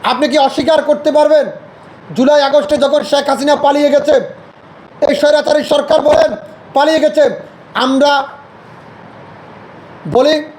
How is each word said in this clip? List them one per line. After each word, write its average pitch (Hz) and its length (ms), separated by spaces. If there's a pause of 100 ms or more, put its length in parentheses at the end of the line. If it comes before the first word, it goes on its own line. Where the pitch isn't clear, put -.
আপনি 254 240
কি 262 100
অস্বীকার 277 440
করতে 294 300
পারবেন 302 340 (680)
জুলাই 285 260
আগস্টে 294 360
যখন 285 260
শেখ 285 260
হাসিনা 277 260
পালিয়ে 285 340
গেছে, 285 260 (880)
এই 294 140
স্বৈরাচারী 302 480
সরকার 294 380
বলেন 302 300 (420)
পালিয়ে 302 260
গেছে, 302 240 (500)
আমরা 269 380 (2000)
বলি 285 240 (240)